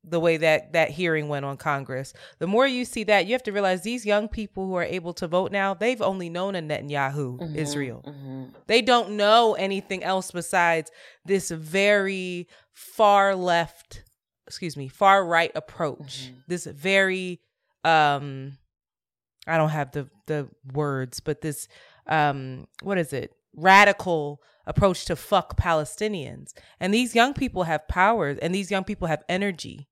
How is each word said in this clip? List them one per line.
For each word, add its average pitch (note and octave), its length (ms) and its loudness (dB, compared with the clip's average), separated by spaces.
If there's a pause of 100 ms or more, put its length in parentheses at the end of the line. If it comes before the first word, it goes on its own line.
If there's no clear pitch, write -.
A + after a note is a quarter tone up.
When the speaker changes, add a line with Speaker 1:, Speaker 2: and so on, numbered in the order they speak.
Speaker 1:
the E3 160 -2
way E3 180 4
that D#3 360 2
that D#3+ 180 2
hearing D#3+ 380 -2
went C#3+ 160 -4
on C#3 100 -8
Congress. C3+ 580 -6 (260)
The E3 80 -4
more A#3 200 2
you B3 160 -2
see A3 220 -8
that, F#3+ 220 4
you G#3+ 40 -2
have B3+ 120 -2
to G#3+ 100 -6
realize F#3 300 0
these A3+ 220 -6
young G#3 220 0
people G3 400 -8
who F#3 80 -4
are F3 80 0
able F3 320 -6
to F3+ 120 -6
vote F3+ 260 0
now, G3 200 0
they've A3 280 -2
only F#3 280 -2
known F#3 260 -4
a E3+ 60 -4
Netanyahu C#3+ 760 -4
Speaker 2:
Mm-hmm, D#3 160 -8
Speaker 1:
Israel. C#3+ 500 -6
Speaker 2:
mm-hmm. C3+ 380 -14 (240)
Speaker 1:
They A3+ 140 4
don't A#3 300 2
know G#3+ 420 4
anything F#3+ 500 -4
else F#3 280 -4
besides E3+ 600 0 (340)
this F#3+ 240 -2
very F#3 960 0 (260)
far G3+ 600 4
left, F3 680 -2 (420)
excuse D#3+ 320 -10
me, C3+ 100 -10
far G3 380 4
right E3+ 300 2
approach. C3+ 720 -8
Speaker 2:
Mm-hmm. B2+ 80 -20 (120)
Speaker 1:
This E3+ 180 -6
very, F#3 760 0 (420)
um, C#3+ 720 2 (880)
I E3 120 0
don't D#3 120 4
have D3 220 -4
the, C#3 180 -8 (180)
the D3 200 -4 (260)
words, C3+ 460 -4
but D3+ 220 -6
this, D3+ 260 -8 (380)
um, C#3 640 -2 (140)
what G3 160 -2
is D#3+ 160 -2
it? - 200 -6 (220)
Radical F3 840 6 (240)
approach - 400 0
to E3 100 -4
fuck - 420 0
Palestinians. D#3+ 960 -4 (260)
And F#3+ 140 0
these A#3+ 220 2
young B3 180 4
people F#3 300 -2
have D#3+ 260 -4
power, F#3+ 400 4 (120)
and F3 140 -2
these G3 160 -4
young F#3+ 140 0
people F#3+ 220 -4
have D3+ 200 -2
energy. F#3 640 -4